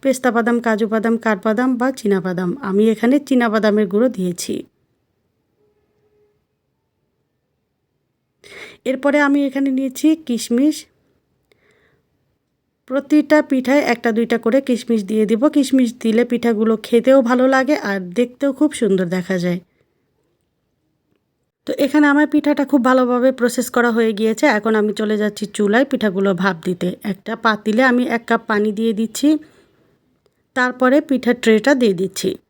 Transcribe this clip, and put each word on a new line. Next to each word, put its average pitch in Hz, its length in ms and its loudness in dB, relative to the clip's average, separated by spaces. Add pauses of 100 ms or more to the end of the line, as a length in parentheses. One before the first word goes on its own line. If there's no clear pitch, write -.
পেস্তা 262 340 0
বাদাম, 240 300 0
কাজু 220 280 0
বাদাম, 226 220 0 (100)
কাঠবাদাম 220 440 0 (100)
বা 247 80 0 (120)
চীনা 202 260 0
বাদাম। 180 240 -4 (200)
আমি 196 140 2 (100)
এখানে 233 220 0 (120)
চীনা 247 260 2
বাদামের 214 380 2
গুঁড়ো 214 160 2 (100)
দিয়েছি। 180 380 -6 (4000)
এরপরে 269 280 0 (100)
আমি 285 200 2
এখানে 277 300 -2
নিয়েছি 269 300 -2 (200)
কিশমিশ। 247 500 0 (2000)
প্রতিটা 294 500 2 (100)
পিঠায় 262 340 0 (100)
একটা 233 240 -2
দুইটা 233 280 0
করে 233 220 2
কিশমিশ 233 420 -2
দিয়ে 214 200 0
দিব। 220 120 0 (140)
কিশমিশ 262 340 2 (140)
দিলে 226 280 2
পিঠাগুলো 226 420 0 (140)
খেতেও 254 320 4 (100)
ভালো 254 240 2
লাগে 262 220 2 (140)
আর 196 80 -2 (200)
দেখতেও 247 420 -2
খুব 302 100 2 (100)
সুন্দর 190 280 0 (100)
দেখা 185 260 -4
যায়। 175 180 -2 (2000)
তো - 40 -4 (140)
এখানে 294 280 4
আমার 294 200 2
পিঠাটা 294 380 0
খুব 285 180 4
ভালোভাবে 254 400 2 (100)
প্রসেস 240 360 -2
করা 240 220 2
হয়ে 226 220 2
গিয়েছে। 226 260 0 (120)
এখন 220 240 0
আমি 214 180 0
চলে 214 220 -2
যাচ্ছি 208 220 -4 (120)
চুলায় 214 360 2
পিঠাগুলো 202 380 0 (120)
ভাপ 185 160 -2 (100)
দিতে। 180 200 -4 (240)
একটা 214 220 -10 (120)
পাতিলে 214 460 0
আমি 240 120 0 (120)
এক 233 140 -4
কাপ 233 200 0
পানি 214 280 0
দিয়ে 226 220 -2
দিচ্ছি, 226 300 -2 (1300)
তারপরে 254 420 0 (120)
পিঠার 247 340 0
ট্রেটা 220 280 4 (100)
দিয়ে 208 200 2
দিচ্ছি। 190 300 -4 (180)